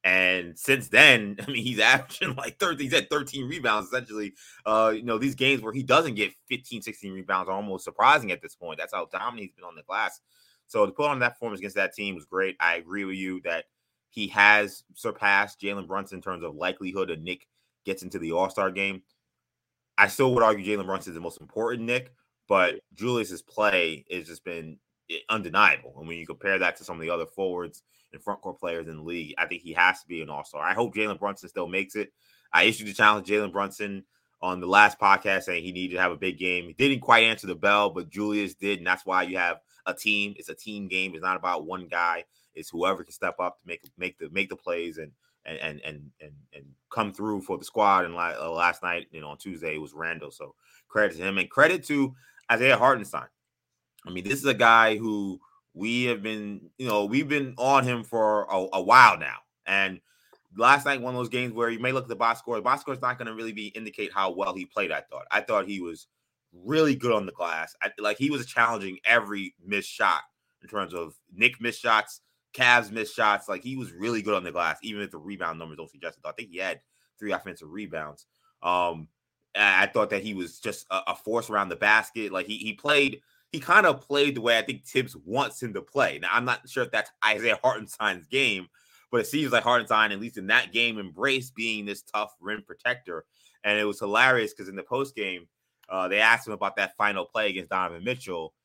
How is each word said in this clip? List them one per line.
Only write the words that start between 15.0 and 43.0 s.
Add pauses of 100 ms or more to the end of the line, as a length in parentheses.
Jalen
Brunson
in
terms
of
likelihood
of
Nick (380)
gets
into
the
All-Star
game. (960)
I
still
would
argue
Jalen
Brunson
is
the
most
important
Nick, (340)
but (120)
Julius's
play
has
just
been (320)
i-,
undeniable.
And
when
you
compare
that
to
some
of
the
other
forwards (320)
and
front
court
players
in
the
league,
I
think
he
has
to
be
an
all-star.
I
hope
Jalen
Brunson
still
makes
it. (400)
I
issued
a
challenge
to
Jalen
Brunson (360)
on
the
last
podcast
saying
he
needed
to
have
a
big
game.
He
didn't
quite
answer
the
bell,
but
Julius
did,
and
that's
why
you
have (260)
a
team.
It's
a
team
game.
It's
not
about
one
guy. (300)
It's
whoever